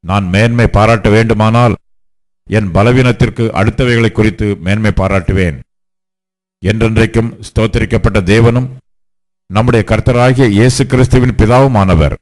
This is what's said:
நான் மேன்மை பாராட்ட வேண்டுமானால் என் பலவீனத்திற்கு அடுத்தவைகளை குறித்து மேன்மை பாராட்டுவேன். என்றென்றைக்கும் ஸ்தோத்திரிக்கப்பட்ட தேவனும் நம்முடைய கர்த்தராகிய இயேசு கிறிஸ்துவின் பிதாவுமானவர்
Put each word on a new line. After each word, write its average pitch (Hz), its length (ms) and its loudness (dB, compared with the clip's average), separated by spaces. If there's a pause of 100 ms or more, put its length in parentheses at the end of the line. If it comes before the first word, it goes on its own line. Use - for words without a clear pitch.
நான் 95 240 -4
மேன்மை 113 380 0
பாராட்ட 107 440 0
வேண்டுமானால் 113 640 2 (720)
என் 104 220 -2
பலவீனத்திற்கு 120 800 0
அடுத்தவைகளை 113 640 -2
குறித்து 107 340 -2 (100)
மேன்மை 104 400 -2
பாராட்டுவேன். 95 640 -2 (1040)
என்றென்றைக்கும் 113 680 -2 (100)
ஸ்தோத்திரிக்கப்பட்ட 110 800 -2
தேவனும் 117 500 2 (800)
நம்முடைய 110 380 0
கர்த்தராகிய 123 600 2
இயேசு 117 380 2
கிறிஸ்துவின் 127 540 0
பிதாவுமானவர் 104 800 2